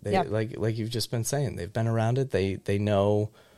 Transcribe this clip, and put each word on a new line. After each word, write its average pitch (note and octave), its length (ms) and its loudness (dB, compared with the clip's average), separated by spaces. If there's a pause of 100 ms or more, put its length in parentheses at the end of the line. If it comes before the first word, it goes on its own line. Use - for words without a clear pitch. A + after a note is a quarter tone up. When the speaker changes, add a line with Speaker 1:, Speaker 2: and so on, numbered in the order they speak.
Speaker 1:
They, G#2 120 -2
Speaker 2:
Yeah. F#3 120 2
Speaker 1:
like, A2 320 -2
like A2 200 -2
you've A2 120 -4
just A#2 220 -4
been A#2 140 -2
saying, C#3 320 -2
they've F2 160 -8
been A2+ 140 0
around A2+ 300 2
it. C3 140 -2
They, F#2+ 240 0
they G2+ 240 -2
know G#2 520 2 (260)